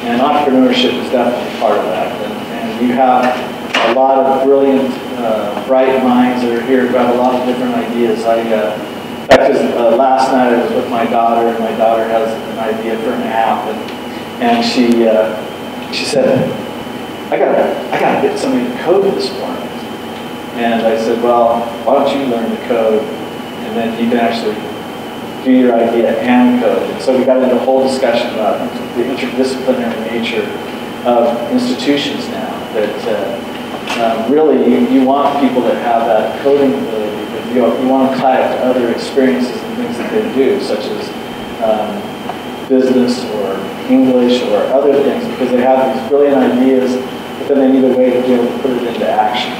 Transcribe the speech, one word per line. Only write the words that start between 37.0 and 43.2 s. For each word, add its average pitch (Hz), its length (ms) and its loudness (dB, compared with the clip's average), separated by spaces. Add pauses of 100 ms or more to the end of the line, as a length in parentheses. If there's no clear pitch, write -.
but 113 140 -8 (100)
you, 123 100 2 (160)
you 127 60 0
want 131 260 2
to 123 60 -2
tie 131 240 2
it - 140 0
to - 80 -2
other 127 260 2
experiences 123 640 0
and - 220 -8
things 120 200 -6
that - 140 -6
they - 100 0 (140)
do, 123 240 2
such - 260 -4
as, - 240 -6 (540)
um, 107 380 -2 (680)
business 240 560 2 (120)